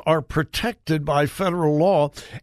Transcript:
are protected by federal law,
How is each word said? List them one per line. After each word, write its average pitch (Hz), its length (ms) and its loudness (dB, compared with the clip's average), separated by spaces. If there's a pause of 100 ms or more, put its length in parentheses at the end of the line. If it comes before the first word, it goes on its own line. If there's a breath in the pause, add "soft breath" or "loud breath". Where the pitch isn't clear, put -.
are 160 160 2
protected 160 840 -4
by 147 220 2
federal 170 520 0
law, 156 340 4 (320 loud breath)